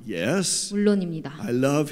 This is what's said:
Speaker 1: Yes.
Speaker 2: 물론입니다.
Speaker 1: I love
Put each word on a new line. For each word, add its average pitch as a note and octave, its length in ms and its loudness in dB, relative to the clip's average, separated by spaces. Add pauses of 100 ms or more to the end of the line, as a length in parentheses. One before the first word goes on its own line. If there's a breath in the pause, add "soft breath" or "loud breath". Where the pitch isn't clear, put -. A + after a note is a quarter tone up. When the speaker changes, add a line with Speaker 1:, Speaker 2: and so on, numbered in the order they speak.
Speaker 1:
Yes. B2 640 0
Speaker 2:
물론입니다. F#3+ 680 0
Speaker 1:
I A2 120 -4
love C#3+ 400 2